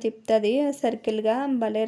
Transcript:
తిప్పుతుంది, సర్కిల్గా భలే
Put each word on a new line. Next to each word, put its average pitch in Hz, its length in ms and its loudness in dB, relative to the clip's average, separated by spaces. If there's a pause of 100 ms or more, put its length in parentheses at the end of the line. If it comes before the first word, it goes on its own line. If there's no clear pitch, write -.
తిప్పుతుంది, 220 480 0 (300)
సర్కిల్గా 220 520 0 (300)
భలే 214 220 0